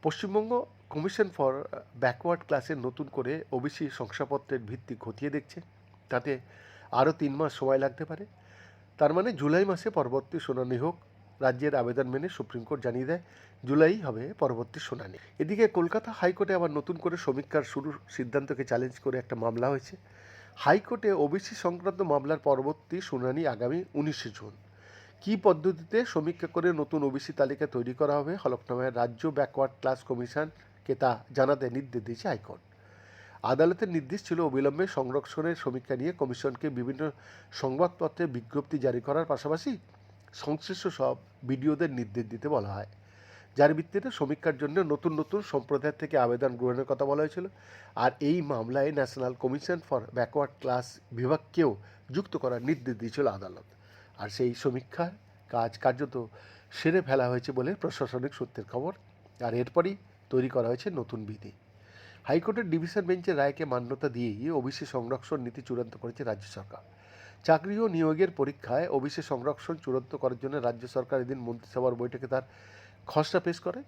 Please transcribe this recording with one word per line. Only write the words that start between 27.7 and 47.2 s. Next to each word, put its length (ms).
তৈরি 240
করা 180
হবে, 140
হলফনামায় 580
রাজ্য 220
ব্যাকওয়ার্ড 420
ক্লাস 180
কমিশনকে 840
তা 80
জানাতে 300
নির্দেশ 300
দিয়েছে 260
হাইকোর্ট। 300
আদালতের 440
নির্দেশ 320
ছিল 100
অবিলম্বে 380
সংরক্ষণের 640
সমীক্ষা 380
নিয়ে 200
কমিশনকে 460
বিভিন্ন 240
সংবাদপত্রে 640
বিজ্ঞপ্তি 500
জারি 220
করার 260
পাশাপাশি 380
সংশ্লিষ্ট 420
সব 160
বিডিওদের 420
নির্দেশ 320
দিতে 220
বলা 220
হয়, 140
যার 220
ভিত্তিতে 300
সমীক্ষার 440
জন্য 140
নতুন 280
নতুন 200
সম্প্রদায় 480
থেকে 160
আবেদন 340
গ্রহণের 300
কথা 200
বলা 140